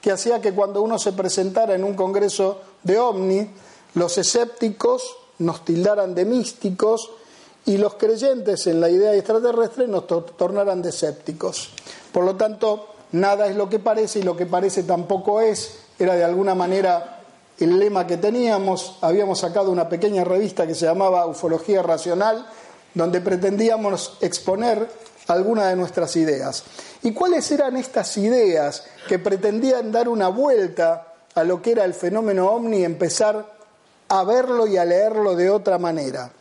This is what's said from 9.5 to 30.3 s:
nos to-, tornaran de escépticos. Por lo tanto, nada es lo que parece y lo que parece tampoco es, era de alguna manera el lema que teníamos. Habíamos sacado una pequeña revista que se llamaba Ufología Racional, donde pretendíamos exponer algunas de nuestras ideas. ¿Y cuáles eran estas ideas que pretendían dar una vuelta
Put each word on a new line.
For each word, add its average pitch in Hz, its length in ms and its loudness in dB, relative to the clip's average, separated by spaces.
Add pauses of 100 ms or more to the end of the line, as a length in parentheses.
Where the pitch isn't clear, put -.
nos 247 180 -4
to-, 170 180 -2
tornaran 190 580 -2
de 175 80 -4
escépticos. - 840 -6 (380)
Por 180 140 2
lo 190 100 0
tanto, 214 520 -2 (260)
nada 202 340 2
es 190 80 -2
lo 202 140 -2
que 214 100 0
parece 214 400 0
y 196 40 -2
lo 180 120 0
que 175 100 -4
parece 185 380 0
tampoco 185 580 0
es, - 380 -2 (180)
era 185 180 2
de 175 100 4
alguna 185 280 0
manera 180 680 0 (340)
el 175 220 4
lema 202 260 2
que 170 120 -4
teníamos. 202 840 -2
Habíamos 185 380 2
sacado 190 320 0
una 175 160 0
pequeña 180 380 0
revista 185 420 0
que 160 80 -4
se 160 100 -2
llamaba 180 400 2
Ufología 170 560 0
Racional, 180 640 0 (480)
donde 175 280 0
pretendíamos 202 1000 0
exponer 208 680 -2 (400)
algunas 196 420 2
de 185 60 0
nuestras 175 420 -2
ideas. 139 460 -2 (380)
¿Y 226 120 0
cuáles 349 380 0
eran 269 260 0
estas 233 400 -4
ideas 196 680 2 (240)
que 185 120 0
pretendían 214 720 0
dar 233 160 0
una 214 200 0
vuelta 190 880 0 (200)